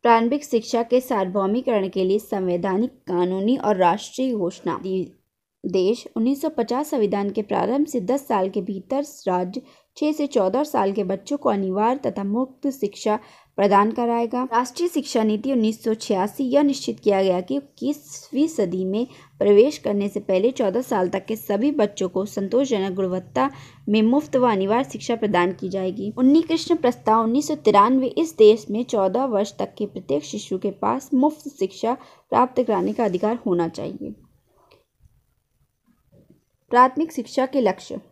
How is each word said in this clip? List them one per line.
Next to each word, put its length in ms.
प्रारंभिक 420
शिक्षा 400
के 180
सार्वभौमिकरण 880
के 140
लिए 160
संवैधानिक, 720
कानूनी 680
और 180
राष्ट्रीय 580
घोषणा। 500
दे-, 240
देश 500
उन्नीस 260
सौ 80
पचास 400
संविधान 400
के 120
प्रारंभ 460
से 140
दस 260
साल 220
के 120
भीतर 420
राज्य 340
छः 140
से 160
चौदह 360
साल 280
के 120
बच्चों 340
को 120
अनिवार्य 600
तथा 120
मुफ्त 460
शिक्षा 500
प्रदान 360
कराएगा। 520
राष्ट्रीय 460
शिक्षा 340
नीति 280
उन्नीस 320
सौ 100
छियासी 500
यह 180
निश्चित 380
किया 240
गया 180
कि 140
इक्कीसवीं 920
सदी 380
में 220
प्रवेश 380
करने 320
से 100
पहले 320
चौदह 300
साल 280
तक 160
के 100
सभी 360
बच्चों 380
को 160
संतोषजनक 680
गुणवत्ता 560
में 120
मुफ्त 340
व 160
अनिवार्य 320
शिक्षा 320
प्रदान 380
की 160
जाएगी। 480
उन्नी 240
कृष्ण 340
प्रस्ताव 480
उन्नीस 240
सौ 80
तिरानवे 520
इस 300
देश 320
में 140
चौदह 420
वर्ष 320
तक 200
के 80
प्रत्येक 380
शिशु 340
के 140
पास 420
मुफ्त 360
शिक्षा 440
प्राप्त 340
कराने 300
का 120
अधिकार 400
होना 220
चाहिए। 480
प्राथमिक 420
शिक्षा 340
के 160
लक्ष्य 400